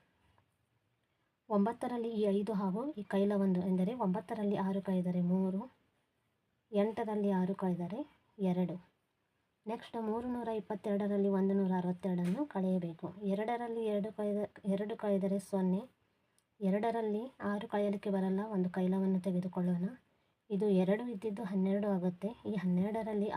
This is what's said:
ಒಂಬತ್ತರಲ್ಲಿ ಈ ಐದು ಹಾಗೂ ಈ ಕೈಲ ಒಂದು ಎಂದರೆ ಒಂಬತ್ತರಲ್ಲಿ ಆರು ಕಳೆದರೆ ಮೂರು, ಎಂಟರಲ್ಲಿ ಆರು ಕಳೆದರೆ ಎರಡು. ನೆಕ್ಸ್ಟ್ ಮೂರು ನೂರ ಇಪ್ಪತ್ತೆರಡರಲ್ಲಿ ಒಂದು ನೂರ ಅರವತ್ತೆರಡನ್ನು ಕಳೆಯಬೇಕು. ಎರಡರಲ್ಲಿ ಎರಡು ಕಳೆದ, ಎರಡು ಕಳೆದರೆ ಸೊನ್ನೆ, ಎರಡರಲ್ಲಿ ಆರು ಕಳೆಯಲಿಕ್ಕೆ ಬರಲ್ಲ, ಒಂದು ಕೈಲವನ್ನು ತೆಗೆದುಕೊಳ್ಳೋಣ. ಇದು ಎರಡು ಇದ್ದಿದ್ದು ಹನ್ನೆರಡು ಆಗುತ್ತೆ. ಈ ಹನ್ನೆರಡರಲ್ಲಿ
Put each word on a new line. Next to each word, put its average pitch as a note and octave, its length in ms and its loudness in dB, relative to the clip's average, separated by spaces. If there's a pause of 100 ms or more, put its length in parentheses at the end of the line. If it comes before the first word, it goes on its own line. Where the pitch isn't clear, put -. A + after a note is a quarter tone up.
(1500)
ಒಂಬತ್ತರಲ್ಲಿ A#3 640 0
ಈ G#3 40 2 (140)
ಐದು G#3 240 0
ಹಾಗೂ F#3+ 220 0 (180)
ಈ - 20 -6 (100)
ಕೈಲ G3+ 200 4 (120)
ಒಂದು F3+ 160 4 (100)
ಎಂದರೆ F#3 220 2 (120)
ಒಂಬತ್ತರಲ್ಲಿ G#3 520 0 (100)
ಆರು G3 200 0
ಕಳೆದರೆ F3+ 340 0 (120)
ಮೂರು, F#3+ 280 2 (1120)
ಎಂಟರಲ್ಲಿ G#3+ 580 0 (100)
ಆರು F#3 220 0
ಕಳೆದರೆ F3+ 380 -2 (500)
ಎರಡು. F3+ 260 0 (920)
ನೆಕ್ಸ್ಟ್ A#3 280 -8 (100)
ಮೂರು A#3 180 -2 (100)
ನೂರ A#3 120 -6 (120)
ಇಪ್ಪತ್ತೆರಡರಲ್ಲಿ G3+ 800 0
ಒಂದು G3 180 4
ನೂರ F#3+ 220 2
ಅರವತ್ತೆರಡನ್ನು F3+ 640 0 (100)
ಕಳೆಯಬೇಕು. F#3 540 -2 (260)
ಎರಡರಲ್ಲಿ A#3 580 -2
ಎರಡು G#3 240 0
ಕಳೆದ, G#3 320 -2 (280)
ಎರಡು G#3+ 280 -4
ಕಳೆದರೆ G3 340 2 (120)
ಸೊನ್ನೆ, F#3 320 2 (880)
ಎರಡರಲ್ಲಿ G#3+ 520 0 (300)
ಆರು G#3 200 -4
ಕಳೆಯಲಿಕ್ಕೆ G#3 440 0
ಬರಲ್ಲ, F#3+ 240 2 (160)
ಒಂದು F3+ 120 2 (100)
ಕೈಲವನ್ನು F#3+ 500 2
ತೆಗೆದುಕೊಳ್ಳೋಣ. F3+ 580 0 (640)
ಇದು G3+ 160 0 (160)
ಎರಡು G#3+ 320 2
ಇದ್ದಿದ್ದು G#3 380 -6
ಹನ್ನೆರಡು G3 360 2 (100)
ಆಗುತ್ತೆ. F3+ 300 -2 (220)
ಈ G#3+ 140 -2
ಹನ್ನೆರಡರಲ್ಲಿ G#3 720 0